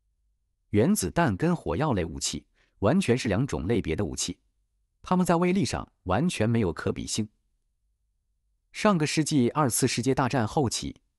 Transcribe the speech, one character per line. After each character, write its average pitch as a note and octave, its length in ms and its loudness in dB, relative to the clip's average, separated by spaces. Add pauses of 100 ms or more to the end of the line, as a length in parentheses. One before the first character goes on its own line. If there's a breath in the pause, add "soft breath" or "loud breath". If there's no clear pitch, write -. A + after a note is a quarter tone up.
(720)
原 G#2 220 4
子 F#2+ 160 -2
弹 B2+ 280 0
跟 E3+ 180 0
火 D#2+ 220 -4
药 C#3+ 160 -2
类 F2+ 120 0
武 C#2 140 -8
器 - 260 -6 (360)
完 C#3 200 2
全 A#2+ 160 2
是 A3 120 -4
两 G2 180 0
种 D2+ 220 -4
类 A2 120 0
别 D#2 140 -4
的 G2 100 -2
武 C2 120 -6
器， - 240 -8 (600)
它 - 160 -2
们 F3+ 80 2
在 E3+ 120 4
威 F3+ 160 2
力 G3 120 2
上 - 240 -4 (140)
完 A#2 260 0
全 G#2+ 220 0
没 A#2 80 2
有 F2+ 140 2
可 - 180 -4
比 - 160 -6
性。 G#2+ 220 -4 (1400)
上 G3+ 260 2
个 D3+ 80 2
世 D#3 160 0
纪 C3 280 2
二 D3 200 2
次 - 160 2
世 A#2+ 160 -2
界 C3 100 2
大 C3 160 0
战 B2 160 0
后 A#2+ 240 0
期， - 320 -8 (180)